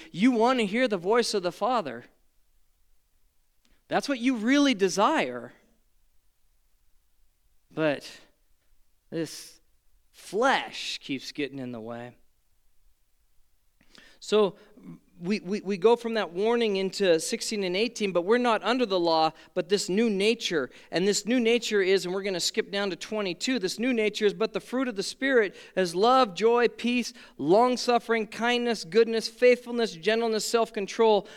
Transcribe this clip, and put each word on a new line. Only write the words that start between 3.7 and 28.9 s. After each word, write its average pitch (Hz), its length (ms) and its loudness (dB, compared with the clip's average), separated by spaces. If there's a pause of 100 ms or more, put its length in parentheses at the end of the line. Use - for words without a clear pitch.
That's 196 220 -2
what 269 100 -4
you 247 180 0
really 269 380 2
desire. 185 800 0 (2250)
But 151 380 -4 (1000)
this - 500 -10 (500)
flesh 196 880 -2
keeps - 300 -10
getting 139 300 -8
in 123 100 -10
the 117 100 -12
way. 120 360 -14 (2000)
So 208 380 0 (640)
we, 190 180 -2
we, 175 200 -6
we 196 160 -4
go 226 200 4
from 226 180 -6
that 180 180 -4
warning 214 440 0
into 185 440 2
sixteen 214 440 -6
and 180 120 -2
eighteen, 214 340 -2
"But 175 120 0
we're 220 160 2
not 233 260 0
under 247 220 0
the 190 120 0
law, 160 340 2 (200)
but 170 160 -4
this 196 220 0
new 226 180 2
nature." 190 600 -2 (200)
And 175 160 0
this 202 200 0
new 247 120 2
nature 226 440 2
is, 180 240 2
and 180 80 -4
we're 196 80 -4
gonna 208 180 -4
skip - 320 -4
down 202 160 -2
to 170 80 -6
twenty-two, 214 640 -4
this 180 200 -4
new 247 140 0
nature 214 320 0
is, 196 80 4
"But 214 220 -4
the 190 60 -4
fruit 254 280 -4
of 202 80 -8
the 196 60 -4
Spirit 254 520 0 (220)
is 180 180 0
love, 233 400 4
joy, 233 340 4
peace, 233 440 -2 (240)
long-suffering, 226 920 2
kindness, 240 560 -2
goodness, 220 440 2